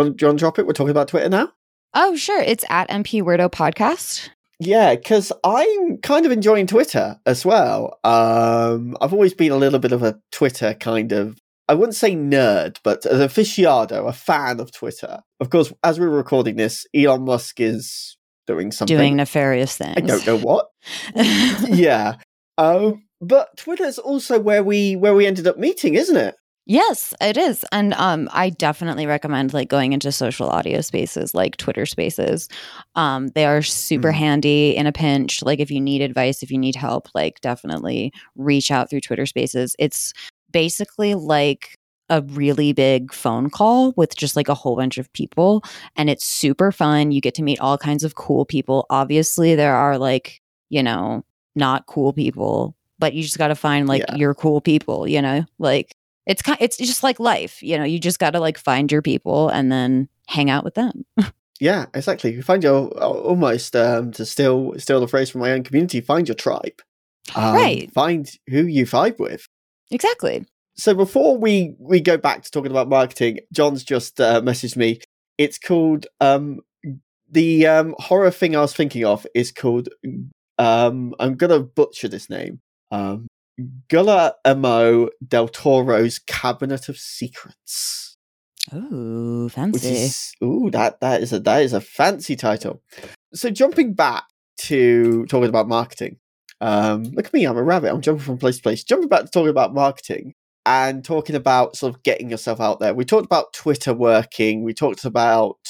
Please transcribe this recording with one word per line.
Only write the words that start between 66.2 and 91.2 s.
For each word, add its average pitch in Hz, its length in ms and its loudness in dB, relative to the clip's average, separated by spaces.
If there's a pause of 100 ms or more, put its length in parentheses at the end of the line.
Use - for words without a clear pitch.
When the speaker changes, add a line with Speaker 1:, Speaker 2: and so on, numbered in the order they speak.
Speaker 1:
your 117 80 -4
tribe. - 460 -6 (560)
Um, 220 180 0
Speaker 2:
Right. - 400 0
Speaker 1:
find 156 340 -2 (200)
who 143 180 0
you 143 200 0
vibe 190 340 0
with. - 260 -8 (440)
Speaker 2:
Exactly. 302 540 -2 (320)
Speaker 1:
So 220 180 2
before 262 440 2
we, 202 400 0
we 165 220 2
go 165 160 2
back - 260 -2
to - 80 -20
talking 135 220 -6
about 131 160 0
marketing, 127 500 0 (140)
John's 143 320 0
just, 127 360 -4
uh, 117 200 4
messaged 123 360 -4
me. 117 220 0 (400)
It's 147 200 0
called, 160 480 0 (140)
um, 139 400 2 (680)
the, 160 380 4
um, 160 300 2
horror 185 340 4
thing 165 240 0
I 147 60 4
was 143 120 0
thinking 135 300 -2
of 104 200 2 (100)
is 123 180 0
called, 120 360 -2 (680)
um, 120 640 2
I'm 131 160 -2
gonna 170 240 4
butcher 135 480 -2
this 98 200 -12
name. - 300 -10 (320)
Um, 104 380 -6 (600)
Guillermo 135 1200 4 (180)
del 117 220 0
Toro's 127 720 2
Cabinet 131 680 -6
of 143 100 -12
Secrets. - 1200 -12 (580)
Speaker 2:
Ooh, 120 680 -6
Speaker 1:
Which 120 80 -8
Speaker 2:
fancy. 127 360 -4
Speaker 1:
is, 127 440 -4 (100)
ooh, 202 300 -2
that, 113 280 -2
that 120 220 0